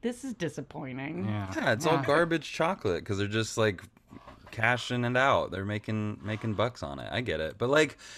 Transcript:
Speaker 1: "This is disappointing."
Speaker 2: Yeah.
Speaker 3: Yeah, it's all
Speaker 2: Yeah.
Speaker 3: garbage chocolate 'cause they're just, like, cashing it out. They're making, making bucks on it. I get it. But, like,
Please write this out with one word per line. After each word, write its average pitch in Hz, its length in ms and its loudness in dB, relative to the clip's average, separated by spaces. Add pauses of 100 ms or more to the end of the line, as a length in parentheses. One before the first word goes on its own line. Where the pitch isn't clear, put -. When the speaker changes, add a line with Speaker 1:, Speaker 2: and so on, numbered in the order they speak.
Speaker 1:
"This 240 220 -4
is 269 100 -6
disappointing." 147 920 -6
Speaker 2:
Yeah. - 300 -2
Speaker 3:
Yeah, 262 180 2
it's 135 120 0
all 160 100 6
Speaker 2:
Yeah. - 100 2
Speaker 3:
garbage 165 460 2
chocolate 160 540 0
'cause 101 120 -2
they're 101 100 0
just, 107 300 -2
like, 107 240 2 (680)
cashing 123 540 0
it 120 120 2
out. 123 340 4
They're 95 140 -4
making, 107 580 -2
making 107 300 -2
bucks 110 300 0
on 71 160 -8
it. 60 120 -10
I 104 100 -2
get 87 180 -2
it. 78 180 -2
But, 120 120 -2
like, 151 280 4 (200)